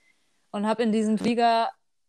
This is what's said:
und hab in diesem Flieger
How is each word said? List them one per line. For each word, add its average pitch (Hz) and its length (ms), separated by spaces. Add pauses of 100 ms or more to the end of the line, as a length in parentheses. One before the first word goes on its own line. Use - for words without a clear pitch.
(500)
und 208 160
hab 220 140
in 226 100
diesem 214 280
Flieger 226 500 (400)